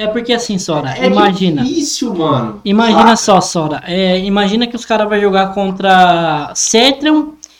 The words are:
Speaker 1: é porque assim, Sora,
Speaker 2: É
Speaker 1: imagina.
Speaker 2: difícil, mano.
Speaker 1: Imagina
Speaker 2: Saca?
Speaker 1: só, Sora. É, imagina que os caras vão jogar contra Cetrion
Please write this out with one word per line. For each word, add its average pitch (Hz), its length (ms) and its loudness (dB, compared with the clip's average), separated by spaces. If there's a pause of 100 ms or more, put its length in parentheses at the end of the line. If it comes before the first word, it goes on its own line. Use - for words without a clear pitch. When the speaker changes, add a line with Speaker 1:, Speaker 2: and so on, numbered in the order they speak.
Speaker 1:
é - 20 -2
porque 233 260 -2
assim, 233 240 -4
Sora, 143 400 -6
Speaker 2:
É - 80 -2
Speaker 1:
imagina. 190 580 2
Speaker 2:
difícil, 262 520 -4
mano. 131 500 -2
Speaker 1:
Imagina 220 500 2
Speaker 2:
Saca? - 20 2
Speaker 1:
só, 208 240 2
Sora. 151 440 -4
É, 185 340 0
imagina 202 460 0
que 240 100 -6
os 233 100 -12
caras 214 220 0
vão 208 120 0
jogar 190 340 2
contra 180 1040 2
Cetrion 277 800 0 (260)